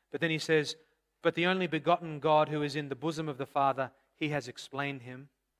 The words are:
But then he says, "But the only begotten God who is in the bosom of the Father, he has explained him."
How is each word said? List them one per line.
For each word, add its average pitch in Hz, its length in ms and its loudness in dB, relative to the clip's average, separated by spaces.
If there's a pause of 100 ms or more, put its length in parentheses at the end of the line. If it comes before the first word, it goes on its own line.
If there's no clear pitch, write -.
But 143 120 -4
then 165 100 2
he 156 80 0
says, 156 360 2 (460)
"But 165 140 2
the 170 100 0
only 185 220 2
begotten 160 520 0
God 151 300 6
who 151 140 -2
is 143 120 -4
in 147 140 -4
the 135 60 -4
bosom 156 340 -4
of 131 80 -6
the 135 80 -4
Father, 135 460 0 (240)
he 156 140 -2
has 143 180 -2
explained 139 560 -8
him." 127 260 -16 (300)